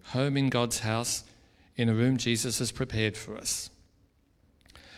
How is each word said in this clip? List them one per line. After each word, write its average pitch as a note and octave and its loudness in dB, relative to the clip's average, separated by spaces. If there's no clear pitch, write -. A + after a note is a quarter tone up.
home C#3 0
in C3+ 4
God's A#2+ 0
house, A2+ -2
in A#2+ 2
a A2 4
room B2 4
Jesus A#2 0
has A#2 -2
prepared A2 -2
for - -12
us. - -6